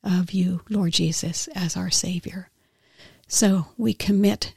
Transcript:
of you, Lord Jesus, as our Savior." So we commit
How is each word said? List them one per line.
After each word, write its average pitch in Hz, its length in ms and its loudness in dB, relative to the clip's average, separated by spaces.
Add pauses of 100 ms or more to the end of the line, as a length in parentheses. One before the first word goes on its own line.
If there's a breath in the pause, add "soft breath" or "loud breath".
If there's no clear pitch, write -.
of 180 280 0
you, 180 380 0
Lord 202 240 0
Jesus, 165 600 -2
as 180 200 -4
our 185 140 -4
Savior." 180 640 -4 (760 soft breath)
So 190 400 2 (100)
we 220 180 0
commit - 600 2